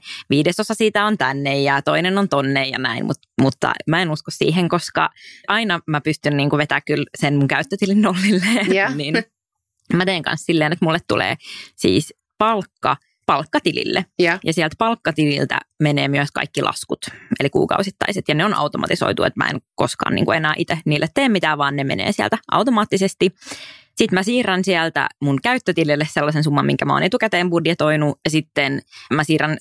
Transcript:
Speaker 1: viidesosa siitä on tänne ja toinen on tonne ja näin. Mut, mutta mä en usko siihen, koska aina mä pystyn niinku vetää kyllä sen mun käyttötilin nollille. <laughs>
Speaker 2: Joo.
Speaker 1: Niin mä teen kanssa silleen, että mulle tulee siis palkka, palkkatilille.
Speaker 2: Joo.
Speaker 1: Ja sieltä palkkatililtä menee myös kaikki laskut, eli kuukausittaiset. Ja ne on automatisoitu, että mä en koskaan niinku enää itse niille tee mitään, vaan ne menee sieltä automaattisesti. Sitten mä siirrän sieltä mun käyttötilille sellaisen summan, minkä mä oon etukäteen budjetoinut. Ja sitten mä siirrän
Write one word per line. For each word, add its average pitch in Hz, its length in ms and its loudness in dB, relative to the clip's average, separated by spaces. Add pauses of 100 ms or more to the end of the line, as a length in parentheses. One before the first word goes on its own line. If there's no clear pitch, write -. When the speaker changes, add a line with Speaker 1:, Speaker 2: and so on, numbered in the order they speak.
(300)
Speaker 1:
viidesosa 170 440 0
siitä 214 300 2
on 214 140 0
tänne 139 440 0
ja 139 200 2
toinen 170 360 0
on 196 100 2
tonne 135 400 0
ja 127 100 -6
näin. 113 280 -2
Mut, - 120 -4 (220)
mutta - 320 2 (140)
mä 165 160 2
en 165 80 -2
usko 156 200 -6
siihen, 165 380 0
koska 160 420 0 (380)
aina 202 380 0
mä 151 140 0
pystyn 147 360 -2
niinku 143 220 2
vetää 143 220 0
kyllä 147 240 -2 (140)
sen 143 160 2
mun 143 140 4
käyttötilin 196 540 0
nollille. 190 440 2 (200)
<laughs> 190 140 2
Speaker 2:
Joo. 214 140 0
Speaker 1:
Niin 147 200 -4 (800)
mä 175 120 2
teen 185 180 0
kanssa - 220 -4
silleen, 156 280 2
että 175 120 -2
mulle 160 140 2 (100)
tulee 101 260 0 (420)
siis 104 380 0 (240)
palkka, 214 580 -2 (300)
palkkatilille. 165 800 -2 (140)
Speaker 2:
Joo. 175 260 2
Speaker 1:
Ja 160 80 0
sieltä 160 260 0
palkkatililtä 156 800 0 (240)
menee 143 260 2
myös 143 220 0
kaikki - 320 -4
laskut, - 360 -4 (420)
eli - 100 2
kuukausittaiset. - 800 -2
Ja 151 60 0
ne 156 100 2
on 214 100 0
automatisoitu, - 720 -2
että 73 200 0
mä 58 60 0
en 78 100 -6 (140)
koskaan - 400 -2
niinku - 180 0
enää 156 240 0
itse 160 280 -4
niille 151 300 0
tee 277 140 2
mitään, 165 300 2
vaan 143 180 0
ne 139 80 -2
menee 131 280 -2
sieltä 110 260 -2 (140)
automaattisesti. 196 800 2 (640)
Sitten 220 220 2
mä 190 40 0
siirrän 202 420 0
sieltä 165 440 0 (140)
mun 139 200 0
käyttötilille 160 680 0
sellaisen 151 340 0
summan, 143 220 2
minkä 139 180 0
mä 139 80 0
oon 139 100 2
etukäteen 185 480 0
budjetoinut. 156 760 0
Ja 165 60 0
sitten 143 520 -2 (300)
mä 151 120 0
siirrän 156 360 0